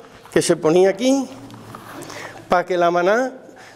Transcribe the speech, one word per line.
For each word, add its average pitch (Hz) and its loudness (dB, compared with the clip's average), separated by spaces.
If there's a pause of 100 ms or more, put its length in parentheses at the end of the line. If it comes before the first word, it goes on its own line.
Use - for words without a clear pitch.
(300)
que 160 2
se 170 2
ponía 175 4
aquí, 254 0 (1200)
para 180 2
que 185 -2
la 175 4
maná, 202 2 (440)